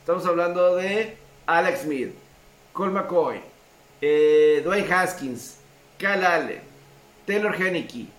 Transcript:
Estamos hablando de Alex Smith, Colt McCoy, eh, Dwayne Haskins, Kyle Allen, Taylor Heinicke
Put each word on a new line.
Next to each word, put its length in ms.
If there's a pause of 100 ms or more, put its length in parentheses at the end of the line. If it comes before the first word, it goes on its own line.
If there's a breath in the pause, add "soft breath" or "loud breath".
Estamos 260
hablando 500
de 400 (300)
Alex 340
Smith, 320 (640)
Colt 180
McCoy, 480 (640)
eh, 600
Dwayne 300
Haskins, 640 (400)
Kyle 280
Allen, 360 (640)
Taylor 320
Heinicke 480 (120)